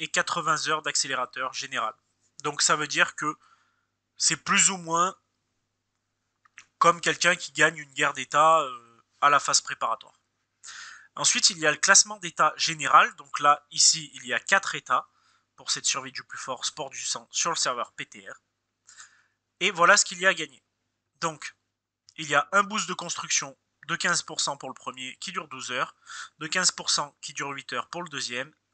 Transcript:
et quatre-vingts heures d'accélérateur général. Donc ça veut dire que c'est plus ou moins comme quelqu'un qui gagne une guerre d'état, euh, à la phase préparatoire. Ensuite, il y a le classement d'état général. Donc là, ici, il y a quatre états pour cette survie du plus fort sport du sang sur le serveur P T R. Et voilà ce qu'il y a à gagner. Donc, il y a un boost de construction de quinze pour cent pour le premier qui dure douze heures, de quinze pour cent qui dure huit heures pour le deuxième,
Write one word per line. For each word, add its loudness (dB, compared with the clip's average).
et -8
quatre-vingts 0
heures 0
d'accélérateur -4
général. -6
Donc -4
ça 4
veut -2
dire 0
que -4
c'est 0
plus 4
ou -4
moins 0
comme 4
quelqu'un 2
qui -12
gagne 2
une -18
guerre 0
d'état, 4
euh, -10
à 6
la 6
phase 2
préparatoire. -6
Ensuite, 2
il -10
y 2
a 4
le 0
classement 4
d'état 0
général. 4
Donc -10
là, 4
ici, 2
il -16
y -2
a -2
quatre 0
états -2
pour -10
cette -2
survie -4
du -12
plus -16
fort -8
sport -8
du -14
sang -6
sur -2
le -2
serveur -4
P -12
T -20
R. -16
Et 0
voilà 6
ce 4
qu'il -10
y 2
a 6
à 2
gagner. -12
Donc, -6
il -10
y 0
a 2
un 4
boost -2
de -6
construction -4
de -4
quinze 0
pour -6
cent -4
pour -12
le -12
premier -12
qui -12
dure -8
douze -10
heures, -4
de -10
quinze 0
pour -6
cent -2
qui -12
dure -6
huit -10
heures -4
pour -8
le -12
deuxième, -8